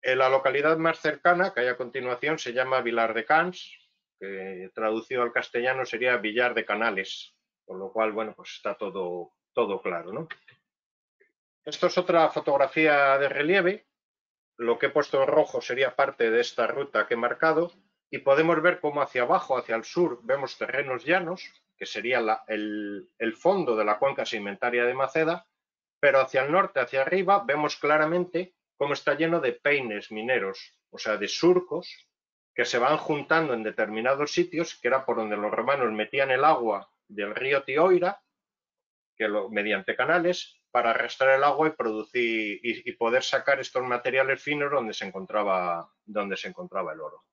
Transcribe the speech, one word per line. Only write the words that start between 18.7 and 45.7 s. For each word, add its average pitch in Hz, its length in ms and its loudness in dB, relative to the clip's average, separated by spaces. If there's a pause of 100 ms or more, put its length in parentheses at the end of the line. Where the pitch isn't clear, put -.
cómo 147 200 -2
hacia 127 220 -2
abajo, 139 340 0
hacia 117 180 -4
el 113 100 -4
sur, 165 380 -2
vemos 131 360 -4
terrenos 127 460 -4
llanos, 175 460 -2 (260)
que - 100 -12
sería 117 340 -2
la, 110 260 -2
el, 104 720 -8
el 113 160 -2
fondo 165 400 0
de 107 100 0
la 104 140 2
cuenca 135 280 0
sedimentaria 117 580 -2
de 123 100 0
Maceda, 160 520 -2 (520)
pero 135 220 6
hacia 131 240 0
el 143 80 -2
norte, 185 260 2
hacia 131 220 -2
arriba, 190 440 2
vemos 147 320 0
claramente 165 800 0 (220)
cómo 143 160 -2
está 139 220 -2
lleno 165 260 0
de 127 120 0
peines 120 600 -2
mineros, 110 680 -4 (120)
o - 80 -18
sea, 107 180 -2
de 98 100 -4
surcos 180 840 0 (460)
que 117 100 0
se 123 140 -2
van 143 200 2
juntando 151 560 0
en 110 100 -6
determinados 113 680 -2
sitios, 170 480 -2
que - 60 -4
era 131 180 2
por - 120 -2
donde 107 200 -4
los 104 140 -2
romanos 127 420 0
metían 135 380 -2
el 131 140 2
agua 113 440 2 (200)
del 104 260 -8
río 135 300 0
Tioira, 175 560 2 (960)
que 110 100 -2
lo, 104 220 -2
mediante 104 480 -2
canales, 170 640 0 (100)
para 120 200 2
arrastrar 131 460 2
el 135 80 4
agua 147 240 4
y 151 40 -2
producir, 110 880 -2
y, 117 260 -6
y 120 40 -10
poder 120 320 0
sacar 139 340 0
estos 127 240 -4
materiales 131 600 0
finos 143 280 -2
donde 120 220 -2
se 107 120 -8
encontraba, 92 840 -2 (160)